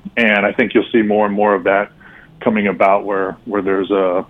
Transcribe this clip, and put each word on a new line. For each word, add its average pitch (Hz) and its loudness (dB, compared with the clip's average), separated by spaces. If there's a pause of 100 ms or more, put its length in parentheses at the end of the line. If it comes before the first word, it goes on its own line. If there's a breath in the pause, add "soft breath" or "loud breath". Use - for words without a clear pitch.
(180)
and 107 2
I 101 0
think 113 -2
you'll - 2
see 117 2
more 104 2
and 101 -4
more 104 2
of 87 -4
that 98 0 (480 loud breath)
coming 107 0
about 98 2
where, 95 -4 (120)
where 101 -2
there's, 95 -2
uh, 92 0